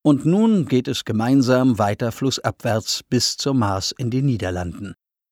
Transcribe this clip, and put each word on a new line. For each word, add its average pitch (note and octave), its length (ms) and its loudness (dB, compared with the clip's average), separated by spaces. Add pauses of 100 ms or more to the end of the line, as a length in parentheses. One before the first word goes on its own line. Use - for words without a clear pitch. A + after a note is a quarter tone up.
Und D3 240 2
nun G3+ 400 4
geht B2 220 0
es - 180 -6
gemeinsam B2+ 720 2
weiter G#2+ 340 0
flussabwärts - 920 -4
bis - 340 -2
zur C#3 160 -2
Maas G2+ 380 0
in B2 180 -6
den C3 160 -2
Niederlanden. F#2 680 -4 (360)